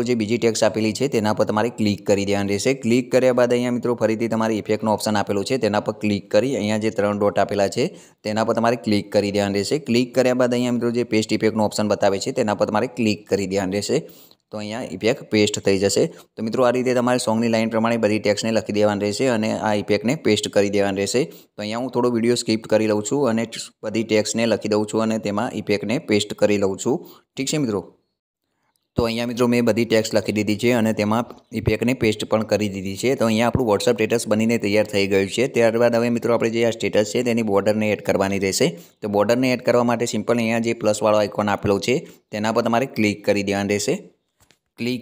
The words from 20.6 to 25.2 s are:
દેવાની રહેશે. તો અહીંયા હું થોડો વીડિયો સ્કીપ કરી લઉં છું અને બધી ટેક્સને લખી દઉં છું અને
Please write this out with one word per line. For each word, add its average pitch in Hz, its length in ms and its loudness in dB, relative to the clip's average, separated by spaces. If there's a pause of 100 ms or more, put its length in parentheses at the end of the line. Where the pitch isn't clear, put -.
દેવાની 98 260 0
રહેશે. 110 180 0 (340)
તો - 100 -16
અહીંયા 110 180 -6
હું 127 140 -8
થોડો 123 180 2
વીડિયો 117 280 2
સ્કીપ 110 300 -2
કરી 110 200 4
લઉં 104 180 0
છું 139 220 0
અને 113 120 -2 (400)
બધી 110 280 -4
ટેક્સને 107 300 2 (100)
લખી 104 220 -2
દઉં 107 180 0
છું 110 140 0
અને 110 100 0 (120)